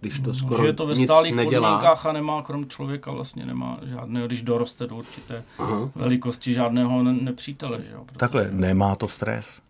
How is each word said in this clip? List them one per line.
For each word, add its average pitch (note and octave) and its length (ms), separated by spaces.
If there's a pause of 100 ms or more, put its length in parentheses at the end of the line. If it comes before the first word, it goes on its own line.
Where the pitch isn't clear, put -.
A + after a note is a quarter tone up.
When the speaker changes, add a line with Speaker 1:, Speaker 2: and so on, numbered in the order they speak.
Speaker 1:
když C#3+ 200
to B2+ 80
Speaker 2:
No, B2+ 60
Speaker 1:
skoro B2+ 280
Speaker 2:
žije A2+ 100
to G#2 140
ve - 80
Speaker 1:
nic B2+ 100
Speaker 2:
stálých D3+ 300
Speaker 1:
nedělá. A#2+ 420
Speaker 2:
podmínkách D#3 300
a D#3+ 60
nemá D3+ 300
krom C#3+ 260
člověka C#3 440
vlastně C3 340
nemá B2 360
žádného, A#2+ 440
když A#2+ 160
doroste A#2+ 440
do A2+ 100
určité A#2 460 (160)
Speaker 1:
Aha. A2+ 360
Speaker 2:
velikosti, B2 600
žádného B2 480
ne-, B2+ 100
nepřítele, C3 720
že G#2 100
jo? G#2 140
Protože - 120
Speaker 3:
Takhle, A#2 340
nemá F#2+ 420
to G#2 140
stres. A2 600